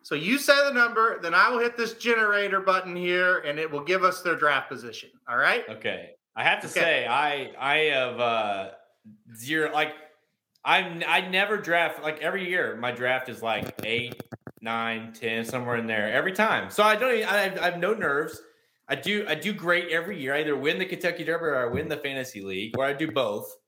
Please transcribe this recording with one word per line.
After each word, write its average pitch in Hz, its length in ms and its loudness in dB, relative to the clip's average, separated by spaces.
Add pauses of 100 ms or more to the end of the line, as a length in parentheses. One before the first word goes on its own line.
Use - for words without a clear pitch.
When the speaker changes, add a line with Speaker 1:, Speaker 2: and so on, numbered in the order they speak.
Speaker 1:
So - 120 -6
you 185 240 0
say 277 260 6
the 277 80 0
number, 226 480 2
then 170 140 -2
I 208 160 8
will 240 100 0
hit 240 160 0
this 226 180 -2
generator 208 640 2
button 185 360 0
here, 180 440 2
and 147 180 -4
it 160 120 -4
will 143 140 -4
give 180 180 2
us 180 200 2
their 170 120 0
draft 143 360 2
position. 120 400 -12 (180)
All 120 80 -2
right? 185 320 4
Speaker 2:
Okay. 98 440 -6 (220)
I 113 80 -4
have 185 200 2
to 175 40 -10
Speaker 1:
Okay. 165 140 0
Speaker 2:
say, 147 260 2
I, 139 520 0
I 139 180 2 (140)
have, 127 280 0
uh, 107 520 0 (680)
zero, 147 360 -2
like, 151 200 0 (720)
I'm, 170 420 2
I 170 220 4
never 202 280 2
draft, 156 460 0
like, 156 180 -4
every 180 280 -2
year, 139 280 0
my 123 160 -2
draft 123 360 0
is, 110 140 -10
like, 110 300 -2 (120)
eight, 120 360 -4 (400)
nine, 113 520 -4
ten, 113 320 -4
somewhere 123 320 -2
in 113 100 -2
there, 110 260 0
every 156 200 0
time. 185 380 2
So 208 120 2
I 214 140 6
don't 247 180 0
even, 214 140 0
I 196 140 2
have, 185 160 -2
I 165 80 -2
have 175 120 -2
no 190 160 0
nerves. 156 460 -2 (480)
I 143 80 0
do, 208 320 -2
I 156 80 0
do 180 160 -4
great 175 380 0
every 170 300 -2
year. 135 140 -2
I 151 60 2
either 151 160 0
win 156 220 0
the 185 60 -2
Kentucky 170 400 -4
Derby 165 220 -2
or 143 100 0
I 123 160 2
win 151 160 -4
the 147 80 -2
Fantasy 131 460 -6
League, 98 340 -6
or 135 80 0
I 143 80 0
do 156 180 -4
both. 110 460 -2 (120)